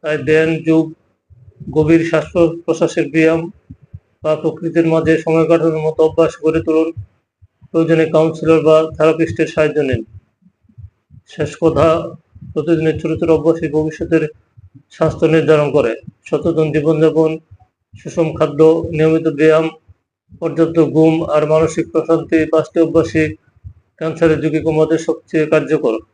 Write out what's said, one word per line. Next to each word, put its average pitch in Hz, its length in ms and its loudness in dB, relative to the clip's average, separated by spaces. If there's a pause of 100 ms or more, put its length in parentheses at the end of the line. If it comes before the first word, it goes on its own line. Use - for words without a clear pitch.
তাই 151 180 -4
ধ্যান, 156 440 0
যোগ, 160 300 0 (760)
গভীর 160 340 2
শ্বাস 160 280 -2
প্রশ্বাসের 165 800 -2
ব্যায়াম 160 400 0 (720)
বা 156 140 0
প্রকৃতির 165 500 -2
মাঝে 160 320 2
সময় 160 300 0
কাটানোর 165 300 2
মতো 156 260 0
অভ্যাস 160 280 0 (100)
গড়ে 160 200 0
তুলুন। 160 300 0 (760)
প্রয়োজনে 165 360 2
কাউন্সিলর 160 560 2
বা 156 200 4 (160)
থেরাপিস্টের 160 480 0
সাহায্য 151 340 -2
নিন। 131 240 -2 (1200)
শেষ 147 320 -8
কথা, 160 480 2 (440)
প্রতিদিনের 156 480 -2
ছোট 160 200 -4
ছোট 165 100 -2
অভ্যাসই 160 380 0
ভবিষ্যতের 156 600 -2 (600)
স্বাস্থ্য 160 360 -2
নির্ধারণ 151 440 4
করে। 120 260 0 (280)
সচেতন 156 480 -2
জীবনযাপন, 156 680 0 (600)
সুষম 156 360 -4
খাদ্য, 156 560 2
নিয়মিত 160 380 0
ব্যায়াম, 156 420 2 (680)
পর্যাপ্ত 165 400 -2
ঘুম 160 440 2
আর 151 220 0
মানসিক 156 460 0
প্রশান্তি, 160 540 0
পাঁচটি 160 340 0
অভ্যাসই 156 540 0 (600)
ক্যান্সারের 160 460 0
ঝুঁকি 156 180 -2
কমাতে 160 380 0
সবচেয়ে 156 480 -4
কার্যকর। 143 520 0 (160)